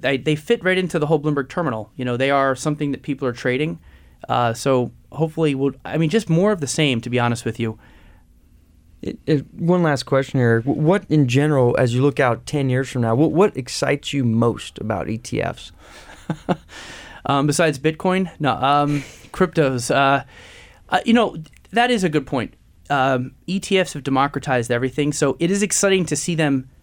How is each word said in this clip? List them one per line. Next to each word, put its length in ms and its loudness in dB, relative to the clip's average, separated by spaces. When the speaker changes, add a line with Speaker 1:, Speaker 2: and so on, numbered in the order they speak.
Speaker 1:
I, 140 0
they 180 -2
fit 300 -2
right 120 2
into 220 -2
the 80 -2
whole 100 2
Bloomberg 300 -2
terminal. 480 -6
You 80 -6
know, 140 -2
they 120 0
are 280 2
something 340 -4
that 100 -8
people 240 -6
are 60 0
trading. 480 -4
Uh, 240 2
so 400 0
hopefully 420 -2
we'll, 200 -2
I 120 -6
mean, 120 2
just 200 0
more 220 2
of 80 -2
the 80 -6
same, 320 0
to 100 -8
be 100 0
honest 260 0
with 120 -6
you. 220 -4
Speaker 2:
It, 240 -10
it, 280 0
one 280 2
last 220 2
question 380 0
here. 180 4
W-, 220 -2
what 260 2
in 220 4
general, 500 4
as 140 2
you 80 2
look 180 2
out 260 0
ten 240 -2
years 200 -2
from 140 -2
now, 120 2
what, 160 4
what 240 2
excites 560 -4
you 140 0
most 520 0
about 300 -6
E 100 -4
T 240 -6
Fs? 300 -6
Speaker 1:
<laughs> 300 -4
Um, 220 2
besides 320 2
Bitcoin? 500 0
No, 140 0
um, 500 2
cryptos. 640 0
Uh, 300 4
uh, 160 0
you 80 4
know, 240 2
that 200 2
is 120 0
a 60 2
good 160 0
point. 300 -4
Um, 460 0
E 140 -4
T 180 0
Fs 160 0
have 100 -10
democratized 680 -2
everything, 420 -2
so 260 0
it 120 0
is 100 0
exciting 440 0
to 100 -4
see 180 -4
them 360 0